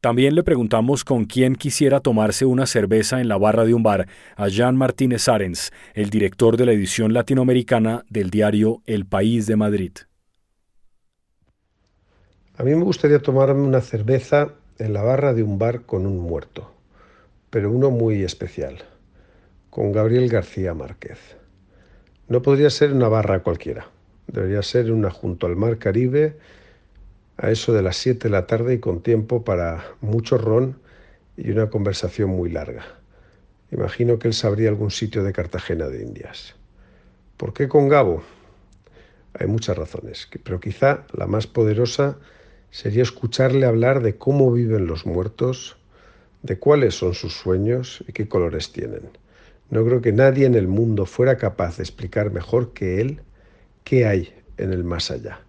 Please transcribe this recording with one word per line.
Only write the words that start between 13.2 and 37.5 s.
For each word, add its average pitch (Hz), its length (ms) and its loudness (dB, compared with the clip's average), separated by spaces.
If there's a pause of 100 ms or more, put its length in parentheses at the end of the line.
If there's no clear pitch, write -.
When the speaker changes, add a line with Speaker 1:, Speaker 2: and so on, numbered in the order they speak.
Speaker 2:
una 131 200 2
cerveza 131 720 0 (280)
en 107 140 -4
la 101 100 -2
barra 131 320 2
de 113 80 0
un 101 160 -2
bar 117 240 -2
con 98 240 -4
un 95 140 -4
muerto, 82 520 -10 (760)
pero 104 220 -2
uno 131 180 2
muy 113 320 0
especial, 87 600 -8 (840)
con 107 220 -4
Gabriel 113 380 2
García 92 460 -2
Márquez. - 440 -14 (1120)
No 123 120 2
podría 139 300 4
ser 147 220 2
una 123 160 4
barra 101 340 2
cualquiera, - 460 -6 (400)
debería 101 340 -4
ser 113 300 0
una 107 180 0
junto 87 380 -6
al 87 80 -4
mar 113 220 -2
Caribe, 127 580 0 (1040)
a 107 120 0
eso 113 200 -2
de 107 100 2
las 92 140 -2
siete 123 300 -2
de 104 60 0
la 92 160 0
tarde 120 260 0
y 113 60 -2
con 87 200 -4
tiempo 113 440 0
para 85 400 -4 (160)
mucho 113 380 0
ron 117 420 0 (560)
y - 160 -6
una 107 180 0
conversación 98 600 -4
muy 90 200 -4
larga. 76 340 -10 (840)
Imagino 117 480 -2
que - 80 -4
él 113 80 0
sabría 107 360 0
algún 104 200 -2
sitio 104 320 -4
de 95 100 -2
Cartagena 85 540 -6
de 62 160 -10
Indias. - 540 -16 (800)
¿Por - 160 -8